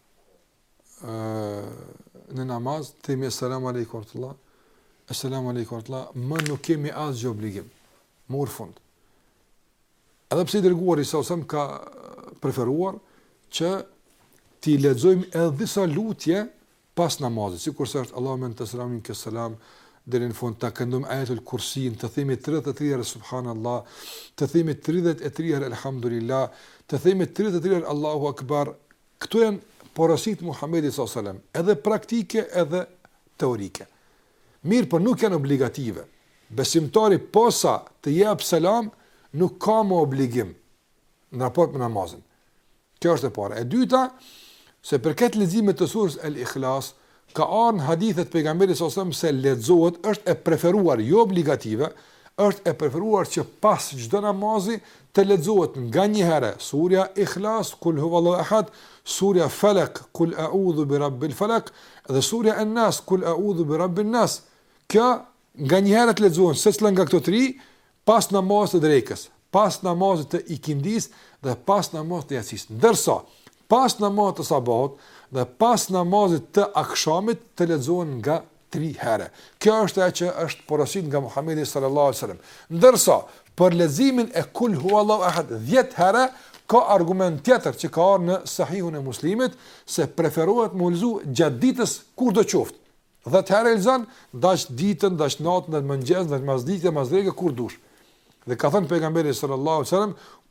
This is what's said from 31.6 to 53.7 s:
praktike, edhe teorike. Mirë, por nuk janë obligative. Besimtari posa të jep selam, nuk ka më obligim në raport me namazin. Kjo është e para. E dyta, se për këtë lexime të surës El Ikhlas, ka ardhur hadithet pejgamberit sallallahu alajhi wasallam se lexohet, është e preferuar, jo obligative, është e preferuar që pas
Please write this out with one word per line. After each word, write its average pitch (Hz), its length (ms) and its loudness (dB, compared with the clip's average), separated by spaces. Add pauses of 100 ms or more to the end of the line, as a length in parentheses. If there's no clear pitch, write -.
praktike, 214 640 -2 (100)
edhe 175 300 -2 (560)
teorike. 110 480 -4 (800)
Mirë, 208 260 2
por 165 120 2
nuk 226 200 0
janë 208 140 2
obligative. 131 680 -2 (460)
Besimtari 165 720 2
posa 196 640 2 (200)
të 147 160 0
jep 202 220 2
selam, 208 500 0 (420)
nuk 175 260 -2
ka 220 240 2
më 185 220 2
obligim 123 480 -2 (840)
në 123 80 -4
raport 143 300 0
me 139 80 -6
namazin. 101 400 -6 (800)
Kjo 170 180 2
është - 140 -4
e - 40 -14
para. 107 240 -6
E 120 80 -6
dyta, 254 420 2 (760)
se 143 180 0
për 147 180 -2
këtë 233 220 2
lexime 196 340 2
të 165 160 0
surës 196 320 -2
El 151 200 -8
Ikhlas, 135 500 -4 (420)
ka 156 80 2
ardhur 208 460 0
hadithet 170 420 -2
pejgamberit 165 460 2
sallallahu 170 240 -2
alajhi 175 140 -4
wasallam - 40 -8
se 165 120 0
lexohet, 139 720 2 (100)
është 202 200 -2
e 151 40 2 (120)
preferuar, 165 560 2
jo 185 220 6
obligative, 147 640 -2 (480)
është 202 280 2
e 151 80 0
preferuar 165 560 0
që 151 140 -2 (180)
pas 202 320 2